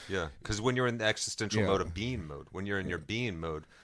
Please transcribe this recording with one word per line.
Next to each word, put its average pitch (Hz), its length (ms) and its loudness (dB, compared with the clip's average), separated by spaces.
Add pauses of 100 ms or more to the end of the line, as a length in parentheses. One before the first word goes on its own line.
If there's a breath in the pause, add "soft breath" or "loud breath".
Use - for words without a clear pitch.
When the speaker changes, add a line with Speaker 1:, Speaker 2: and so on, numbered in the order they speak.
Speaker 1:
yeah. 90 220 -2 (140)
'Cause 104 180 -2
when 127 160 4
you're 127 100 4
in 120 100 0
the 110 60 0
existential 107 560 0
Speaker 2:
Yeah. 101 80 6
Speaker 1:
mode 98 140 6
of 85 120 -2
being 107 320 -2
mode, 73 260 -10
when 95 140 -6
you're 101 140 0
in 92 80 -2
your 87 120 -2
Speaker 2:
Yeah. 78 60 -14
Speaker 1:
being 110 320 -2
mode, 80 280 -4 (180)